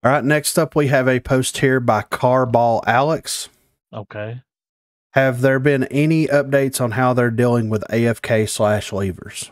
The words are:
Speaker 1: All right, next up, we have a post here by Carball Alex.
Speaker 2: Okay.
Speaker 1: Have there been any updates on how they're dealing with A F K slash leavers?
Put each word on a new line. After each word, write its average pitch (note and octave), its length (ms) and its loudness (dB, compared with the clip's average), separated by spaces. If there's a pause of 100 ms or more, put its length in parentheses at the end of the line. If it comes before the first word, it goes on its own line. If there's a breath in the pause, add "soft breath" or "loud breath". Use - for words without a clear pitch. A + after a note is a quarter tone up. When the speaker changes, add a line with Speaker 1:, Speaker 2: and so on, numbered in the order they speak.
Speaker 1:
All B2 80 2
right, C#3 120 0
next D3 340 0
up, D#3+ 180 -2
we D3+ 120 2
have C3 220 2
a B2+ 100 2
post - 380 -2
here C3 240 2
by A#2 220 0
Carball A#2+ 840 2
Alex. C3+ 640 -2 (440)
Speaker 2:
Okay. A2 480 -12 (720)
Speaker 1:
Have C3 280 0
there C3+ 180 2
been C3+ 260 2
any D#3 420 0
updates C#3 520 0
on B2 120 -2
how B2+ 220 0
they're A#2+ 180 2
dealing A#2+ 380 0
with G#2+ 220 -2
A A#2 140 0
F A#2 160 -2
K A2 240 0
slash G#2 460 -2
leavers? - 600 -8